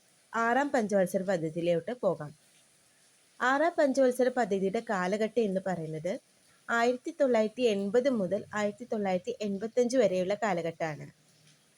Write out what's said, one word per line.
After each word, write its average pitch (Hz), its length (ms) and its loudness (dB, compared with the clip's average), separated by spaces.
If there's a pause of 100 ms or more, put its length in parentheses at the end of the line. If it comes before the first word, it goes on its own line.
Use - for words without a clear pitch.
(320)
ആറാം 240 360 0
പഞ്ചവത്സര 202 540 0
പദ്ധതിയിലോട്ട് 170 800 0
പോകാം. 151 300 -2 (1120)
ആറാം 277 380 2
പഞ്ചവത്സര 262 500 4
പദ്ധതിയുടെ 196 600 0
കാലഘട്ടം 208 540 0
എന്ന് 190 240 0
പറയുന്നത് 165 460 -6 (560)
ആയിരത്തി 240 520 0
തൊള്ളായിരത്തി 233 420 2
എൺപത് 214 480 2
മുതൽ 202 300 0 (140)
ആയിരത്തി 208 300 -4
തൊള്ളായിരത്തി 196 560 -2
എൺപത്തഞ്ച് 220 560 -2
വരെയുള്ള 185 380 2
കാലഘട്ടമാണ്. 165 720 -4 (720)